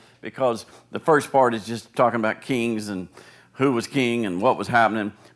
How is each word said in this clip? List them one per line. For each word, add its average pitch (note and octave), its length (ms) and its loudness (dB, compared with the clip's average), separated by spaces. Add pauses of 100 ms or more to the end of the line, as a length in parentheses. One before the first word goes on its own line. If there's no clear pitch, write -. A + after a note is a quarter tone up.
(220)
because A#2+ 440 -2 (260)
the - 80 -6
first D3 300 2
part C3 240 4
is G#2+ 120 -6
just A2+ 280 -10
talking A#2+ 280 0
about A2 200 -2
kings A#2 460 -4
and F#2 220 -8 (440)
who C3+ 200 0
was A#2 120 -2
king A#2+ 400 -2
and F#2 160 -4
what A2+ 160 2
was G2+ 120 -6
happening. A2 420 2 (240)